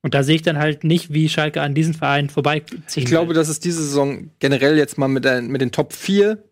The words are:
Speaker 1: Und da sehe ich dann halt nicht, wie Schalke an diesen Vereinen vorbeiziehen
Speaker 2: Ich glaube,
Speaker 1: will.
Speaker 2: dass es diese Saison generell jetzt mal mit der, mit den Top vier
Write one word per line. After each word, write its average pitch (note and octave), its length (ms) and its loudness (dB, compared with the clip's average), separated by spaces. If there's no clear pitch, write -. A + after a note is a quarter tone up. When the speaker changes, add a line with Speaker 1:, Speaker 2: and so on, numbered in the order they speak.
Speaker 1:
Und C3+ 140 -4
da C#3 80 4
sehe D3 140 2
ich D#3+ 60 0
dann D#3 160 0
halt D3+ 260 -2
nicht, E3 280 0
wie D#3+ 160 2
Schalke D3+ 320 -2
an C#3+ 140 -2
diesen D#3+ 200 0
Vereinen C#3+ 360 0
vorbeiziehen D3 540 -2
Speaker 2:
Ich C3 120 -2
glaube, E3 240 2
Speaker 1:
will. E3 40 0
Speaker 2:
dass D#3+ 140 2
es D#3 100 -4
diese E3+ 240 -4
Saison C#3 560 -2
generell C#3 400 2
jetzt C#3+ 180 0
mal C#3 120 0
mit C3+ 160 0
der, B2+ 180 2
mit C3 180 -4
den B2+ 120 -2
Top - 200 -2
vier G3+ 460 2